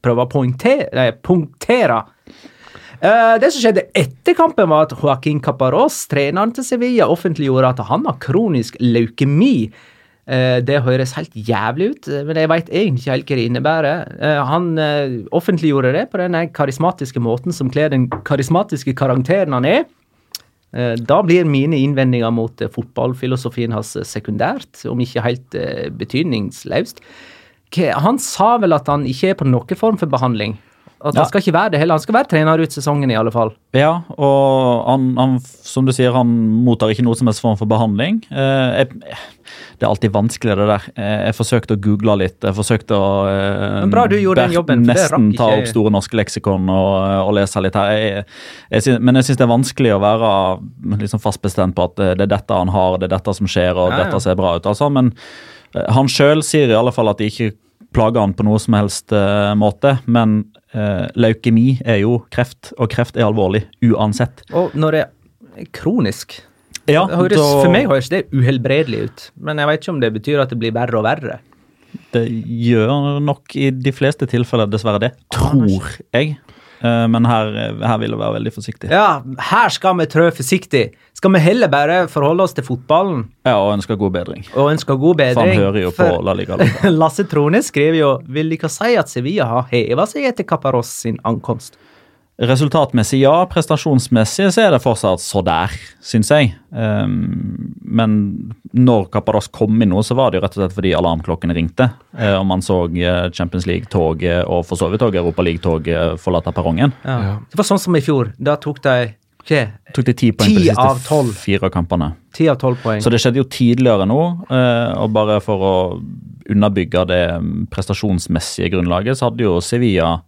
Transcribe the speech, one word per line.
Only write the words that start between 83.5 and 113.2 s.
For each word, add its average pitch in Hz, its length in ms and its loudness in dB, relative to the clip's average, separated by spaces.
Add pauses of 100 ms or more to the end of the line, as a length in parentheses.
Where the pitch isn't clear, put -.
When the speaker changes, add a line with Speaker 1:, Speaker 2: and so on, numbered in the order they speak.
Speaker 2:
og 101 220 2
ønske 101 180 -4
god 98 160 -2
bedring. 87 320 -8 (100)
Speaker 1:
Og 139 200 2
ønske 143 240 -2
god 160 180 2
bedring. 127 180 2
Speaker 2:
For 117 120 4
han 110 100 2
hører 101 260 2
jo 90 80 0
på - 140 -14
Speaker 1:
For 87 180 2
Speaker 2:
La 92 120 0
Liga. 92 240 -4 (160)
Speaker 1:
<laughs> 196 160 0
Lasse 160 340 0
Trone 156 380 2
skriver 160 360 0
jo, 143 140 4 (160)
«Vil 156 220 -4
dere 160 180 -6
si 233 280 0
at 175 120 0
Sevilla 139 380 -4
har 123 240 -2
hevet 123 400 0
seg 285 180 -6
etter 233 160 -4
Caparrós 127 480 -2
sin 113 320 -6
ankomst?» - 540 -6 (600)
Speaker 2:
Resultatmessig 131 840 2
ja, 160 240 4
prestasjonsmessig 151 1040 0
så 226 140 2
er 185 100 4
det 120 80 2
fortsatt 107 400 0
så - 240 -4
der, 85 240 0 (320)
synes 110 320 0
jeg. 143 140 4 (260)
Ehm, 101 920 -4 (100)
men 110 380 0 (580)
når 120 300 4 (100)
Caparrós 104 400 0
kom 110 260 0
inn 101 120 4
nå, 98 100 2
så 120 160 -2
var 131 140 4
det 92 80 0
jo - 20 -2
rett 98 160 -4
og 98 60 0
slett 90 100 -4
fordi 95 240 0
alarmklokkene 82 560 -2
ringte. 82 320 0 (320)
Eh, 101 160 2
og 95 160 0
man 95 100 0
så, 95 200 0 (100)
eh, 87 400 0
Champions 90 400 -6
League-toget 87 800 -2
og 87 160 -2
for 92 80 -6
så 85 160 -2
vidt 107 160 0
også 95 160 0
Europa 87 240 -2
League-toget 82 720 -2
forlate 87 340 -2
perrongen. 85 380 0 (140)
Speaker 1:
Ja. 127 180 -4
Speaker 3:
Ja. 101 160 -4
Speaker 1:
Det 156 240 -6
var - 80 0
sånn 196 80 2
som 180 160 -2
i 147 80 2
fjor. 131 300 0 (100)
Da 147 140 0
tok 147 260 -10
de, 131 140 2 (500)
hva? 147 160 2 (320)
Speaker 2:
Tok 123 160 0
de 117 80 0
ti 117 140 2
poeng 208 180 2
på 214 80 4
de - 0 -
Speaker 1:
Ti 170 160 4
Speaker 2:
siste 127 160 4
Speaker 1:
av 127 160 -4
tolv. 139 320 2
Speaker 2:
fire 95 320 -2
kampene. 87 400 -2 (240)
Speaker 1:
Ti 160 160 2
av 127 80 0
tolv 127 240 -2
poeng. 110 180 -2
Speaker 2:
Så 117 140 2
det 113 80 2